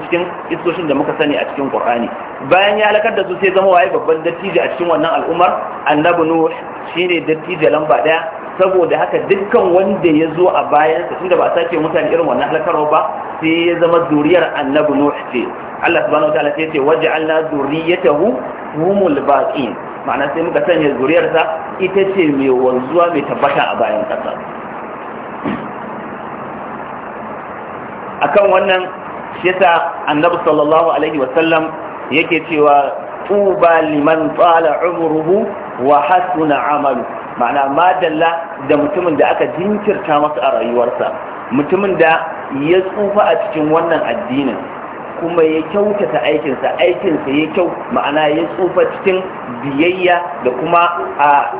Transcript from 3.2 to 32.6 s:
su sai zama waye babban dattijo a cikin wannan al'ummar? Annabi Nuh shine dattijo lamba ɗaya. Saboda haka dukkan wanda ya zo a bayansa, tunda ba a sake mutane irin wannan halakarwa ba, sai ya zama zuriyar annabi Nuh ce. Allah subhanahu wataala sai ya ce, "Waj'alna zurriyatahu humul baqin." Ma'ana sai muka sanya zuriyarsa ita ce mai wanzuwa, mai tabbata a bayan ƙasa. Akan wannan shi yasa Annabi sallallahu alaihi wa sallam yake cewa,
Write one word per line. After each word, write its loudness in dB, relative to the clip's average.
su -6
sai 2
zama 4
waye 6
babban 2
dattijo -2
a 2
cikin -2
wannan 0
al'ummar? 2
Annabi 2
Nuh 2
shine 0
dattijo 0
lamba 2
ɗaya. 0
Saboda 2
haka -2
dukkan 2
wanda 2
ya 4
zo 4
a 0
bayansa, 2
tunda 0
ba 2
a 0
sake 0
mutane 0
irin 2
wannan 0
halakarwa 0
ba, 4
sai 2
ya -2
zama 4
zuriyar 4
annabi 0
Nuh 2
ce. -2
Allah 2
subhanahu 2
wataala 0
sai -4
ya -
ce, -2
"Waj'alna 2
zurriyatahu 0
humul 2
baqin." 0
Ma'ana -2
sai -2
muka 0
sanya 2
zuriyarsa 2
ita 0
ce 2
mai 2
wanzuwa, 2
mai -2
tabbata 0
a -2
bayan 0
ƙasa. -6
Akan 2
wannan 2
shi 0
yasa 2
Annabi 2
sallallahu 4
alaihi -2
wa -2
sallam 2
yake 0
cewa, 4